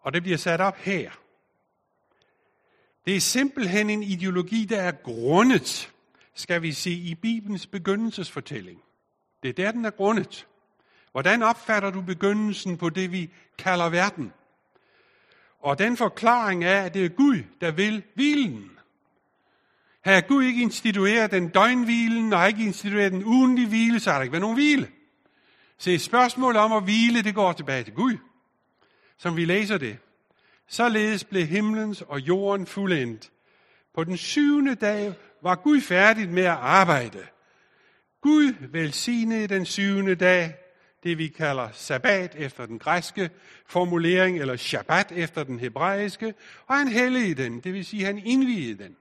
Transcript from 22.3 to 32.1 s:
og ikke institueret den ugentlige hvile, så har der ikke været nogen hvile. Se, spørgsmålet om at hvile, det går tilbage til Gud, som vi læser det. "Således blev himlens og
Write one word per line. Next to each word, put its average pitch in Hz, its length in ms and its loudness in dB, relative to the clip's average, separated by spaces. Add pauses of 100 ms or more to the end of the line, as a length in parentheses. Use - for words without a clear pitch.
og 180 160 6
ikke 220 160 0
institueret 202 480 0
den 190 120 -4
ugentlige 247 440 4
hvile, 226 320 2
så 196 100 0
har 143 80 2
der 131 40 0
ikke 127 100 -4
været 170 100 -2
nogen 226 140 -2
hvile. 285 340 2 (880)
Se, 180 200 0
spørgsmålet 240 640 2
om 220 100 4
at 214 100 2
hvile, 226 400 2
det 208 120 -2
går 190 180 2
tilbage 139 320 -4
til 107 100 -16
Gud, 214 220 0 (1000)
som 170 180 -6
vi 170 80 0
læser 196 340 0
det. 117 200 -8 (680)
"Således 214 560 0
blev 180 220 -2
himlens 214 560 -2
og 143 180 -8